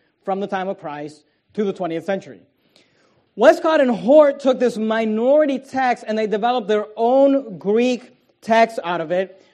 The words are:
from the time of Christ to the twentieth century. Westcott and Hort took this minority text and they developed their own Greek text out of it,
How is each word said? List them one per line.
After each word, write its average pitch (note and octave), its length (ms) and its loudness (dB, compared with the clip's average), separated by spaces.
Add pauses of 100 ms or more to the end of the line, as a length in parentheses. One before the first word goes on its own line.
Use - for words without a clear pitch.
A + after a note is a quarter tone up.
(260)
from G3 160 -4
the G3+ 60 -4
time F#3+ 200 -6
of F#3+ 120 -10
Christ D3+ 440 -14 (300)
to G#3 100 -4
the G3 80 -2
twentieth E3 320 -6
century. D#3+ 380 -8 (960)
Westcott D#4+ 420 4
and C4 100 2
Hort C#4 520 4
took B3+ 180 0
this B3 180 0
minority A3+ 800 0
text C4 460 -4
and A3 120 -4
they A3 100 -2
developed A3 400 -2
their G#3 200 -2 (100)
own B3+ 600 2
Greek A#3 600 -2 (240)
text A3+ 420 2
out E3+ 160 -4
of D#3+ 120 -6
it, F#3 300 -4 (120)